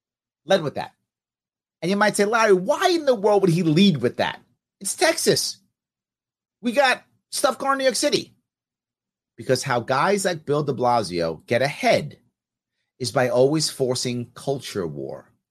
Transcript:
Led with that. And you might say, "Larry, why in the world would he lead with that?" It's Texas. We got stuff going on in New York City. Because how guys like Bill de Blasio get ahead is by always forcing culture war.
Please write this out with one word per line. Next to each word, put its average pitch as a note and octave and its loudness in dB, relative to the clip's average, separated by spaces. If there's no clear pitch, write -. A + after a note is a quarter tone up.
Led F3 2
with D3 -6
that. - -8
And E3+ -2
you G3+ 0
might G#3 2
say, G#3 4
"Larry, A3 4
why A3+ 2
in E4 0
the C4 4
world G#3 4
would F#3 4
he E3 2
lead E3 4
with A#2+ -2
that?" F2+ -4
It's - -8
Texas. - 0
We A#3 -2
got B3+ 2
stuff - -2
going C4+ -2
on C4+ 2
in C4+ -2
New C4+ -2
York C4 2
City. C4+ -2
Because B2 -2
how B2 -2
guys E3 0
like F3+ -4
Bill D3 -2
de C#3+ -4
Blasio F2+ -2
get A#2+ 0
ahead D3 -2
is B2 -6
by B2 0
always C#3 2
forcing B2 -4
culture C3+ -6
war. C2+ -12